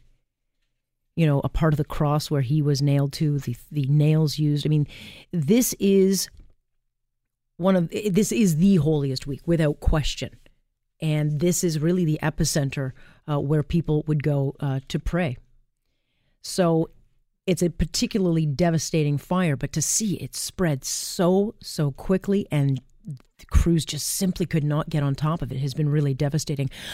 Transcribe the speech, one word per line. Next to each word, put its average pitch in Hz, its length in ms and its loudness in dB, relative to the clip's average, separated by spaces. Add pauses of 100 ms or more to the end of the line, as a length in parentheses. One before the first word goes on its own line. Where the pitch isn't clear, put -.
(1160)
You 165 120 2
know, 143 180 2
a 120 40 0
part 160 240 2
of 147 60 0
the 151 60 0
cross 147 480 -2
where 143 100 0
he 147 200 0
was 143 200 0
nailed 143 300 2
to, 147 260 0
the, 127 160 -6 (160)
the 143 180 -2
nails 151 480 4
used. 147 300 0
I 151 40 0
mean, 151 180 2 (420)
this 180 480 2
is 196 500 4 (1300)
one 190 180 2
of, 170 140 0
this 208 420 0
is 190 240 4
the 196 200 6
holiest 139 480 0
week, 139 220 -10
without 156 320 2
question. - 520 0 (720)
And 151 380 0
this 175 240 0
is 160 160 0
really 170 280 0
the 151 180 0
epicenter, 143 680 -2 (400)
uh, 143 80 0
where 147 240 0
people 151 460 0
would 147 160 0
go, 139 340 0
uh, 135 300 -4
to 170 100 -6
pray. 165 380 -4 (1120)
So 165 420 0 (540)
it's 180 160 0
a 175 100 2
particularly 170 760 0
devastating 151 720 0
fire, 180 380 0
but - 160 -6
to 151 100 -2
see 202 360 -2
it - 180 -10
spread 151 480 -2
so, 190 760 0
so 147 300 -4
quickly 196 600 -2
and 139 280 2 (240)
the - 420 -18
crews 170 380 4
just - 220 -8
simply 185 400 -2
could 156 160 0
not 151 260 0
get 156 140 0
on 139 140 0
top 156 260 -2
of 123 80 -8
it 135 80 -6
has 135 160 -4
been 151 140 -2
really 143 260 0
devastating. 143 560 -2 (240)